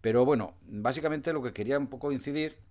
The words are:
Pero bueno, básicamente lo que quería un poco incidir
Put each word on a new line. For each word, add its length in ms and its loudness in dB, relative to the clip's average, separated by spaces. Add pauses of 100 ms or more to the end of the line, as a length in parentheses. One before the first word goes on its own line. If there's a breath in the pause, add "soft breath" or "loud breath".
Pero 240 4
bueno, 380 2
básicamente 680 -2
lo 100 -2
que 100 -4
quería 260 0
un 100 -2
poco 240 -4
incidir 460 -4 (120)